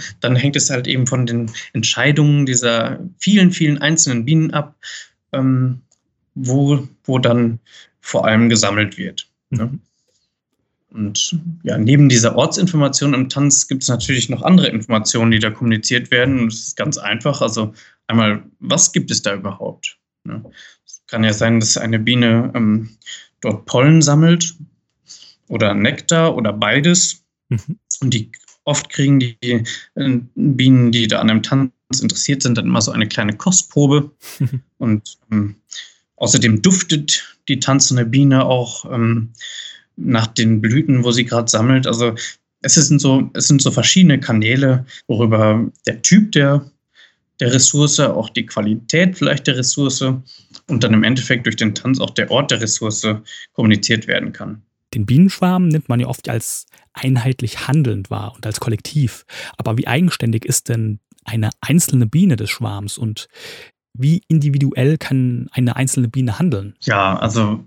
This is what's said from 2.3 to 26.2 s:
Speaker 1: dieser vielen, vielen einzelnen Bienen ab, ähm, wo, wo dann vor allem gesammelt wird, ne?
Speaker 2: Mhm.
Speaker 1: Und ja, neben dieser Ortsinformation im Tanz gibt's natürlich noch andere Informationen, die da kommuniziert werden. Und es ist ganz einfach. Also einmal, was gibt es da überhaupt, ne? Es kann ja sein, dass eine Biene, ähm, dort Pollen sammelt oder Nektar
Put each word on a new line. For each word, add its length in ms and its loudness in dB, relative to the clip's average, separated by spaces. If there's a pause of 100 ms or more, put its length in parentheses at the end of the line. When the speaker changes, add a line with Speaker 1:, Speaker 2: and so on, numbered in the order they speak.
Speaker 1:
dieser 540 -2 (180)
vielen, 320 4
vielen 280 0
einzelnen 460 0
Bienen 300 0
ab, 220 -6 (560)
ähm, 480 0 (560)
wo, 500 0 (160)
wo 160 -2
dann 400 2 (420)
vor 260 -2
allem 220 4
gesammelt 480 0
wird, 320 -12 (220)
ne? 160 -4
Speaker 2:
Mhm. 140 -8 (1120)
Speaker 1:
Und 460 -4 (280)
ja, 120 -2
neben 320 6
dieser 280 4
Ortsinformation 800 0
im 140 0
Tanz 380 2
gibt's 220 -4
natürlich 400 -2
noch 140 -6
andere 260 6
Informationen, 640 0
die 80 2
da 100 0
kommuniziert 600 -2
werden. 260 2
Und 140 -2
es 160 -10
ist 80 -12
ganz 220 -6
einfach. 440 -4
Also 320 -2 (320)
einmal, 380 0 (160)
was 320 0
gibt 180 -4
es 120 -4
da 120 -2
überhaupt, 640 -10 (240)
ne? 220 -14 (420)
Es 220 -20
kann 160 -2
ja 80 2
sein, 260 2
dass 180 0
eine 220 -2
Biene, 560 2
ähm, 360 0 (500)
dort 260 -6
Pollen 360 6
sammelt 520 2 (920)
oder 260 0
Nektar 600 0